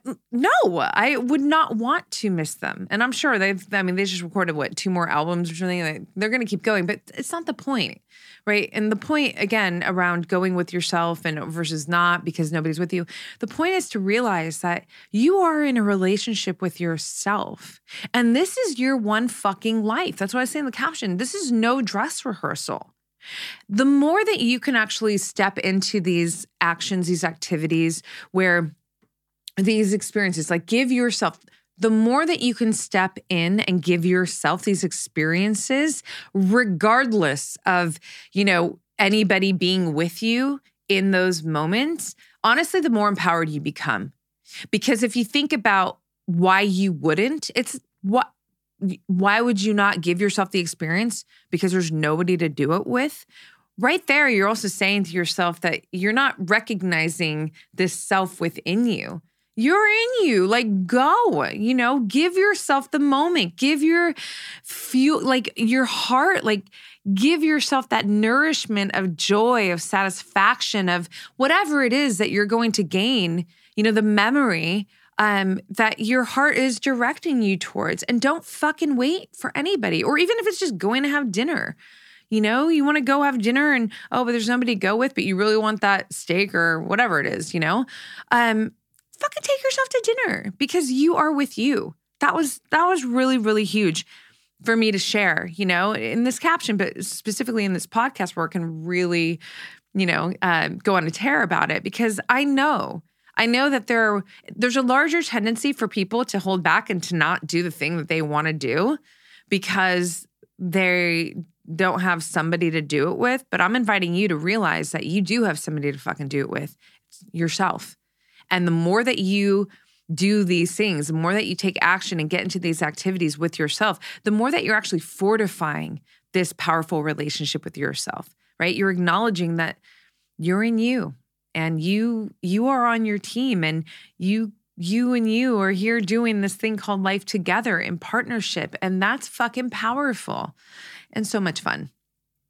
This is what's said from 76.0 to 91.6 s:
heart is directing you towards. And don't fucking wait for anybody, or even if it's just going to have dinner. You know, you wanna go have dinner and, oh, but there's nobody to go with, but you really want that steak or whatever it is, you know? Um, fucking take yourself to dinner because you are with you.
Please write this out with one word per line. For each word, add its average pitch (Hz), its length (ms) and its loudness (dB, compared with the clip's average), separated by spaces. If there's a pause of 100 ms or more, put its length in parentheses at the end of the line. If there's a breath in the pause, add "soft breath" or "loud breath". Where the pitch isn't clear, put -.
heart 277 320 0
is 262 240 0
directing 262 640 0
you 196 160 2
towards. - 460 -6
And 240 180 -2
don't 311 240 0
fucking 302 500 -2
wait 269 400 -2
for - 200 -8
anybody, 277 460 0
or 294 160 2
even 359 220 2
if 392 80 -2
it's 370 120 -2
just 285 180 -2
going 220 260 0
to 285 60 0
have 277 240 -2
dinner. 262 420 -2 (540 loud breath)
You 220 100 2
know, 240 300 2
you 302 160 4
wanna 294 160 2
go 277 220 2
have 262 180 2
dinner 269 320 2
and, 233 180 0 (180 loud breath)
oh, 254 140 0
but 240 80 -2
there's 233 160 0
nobody 247 280 0
to 190 40 -4
go 196 160 2
with, 262 200 0
but - 100 -2
you 190 100 0
really 214 220 4
want 214 240 0
that 196 320 0
steak 185 420 -2
or 165 240 2
whatever 196 400 0
it 139 60 -2
is, - 280 -6
you 175 60 -2
know? 180 260 0 (460 loud breath)
Um, 226 400 2 (460)
fucking 587 260 -6
take 539 200 0
yourself 523 260 0
to 453 260 0
dinner 415 420 -4
because 294 320 0
you 294 280 4
are 302 160 2
with 285 240 -2
you. 247 360 0 (280)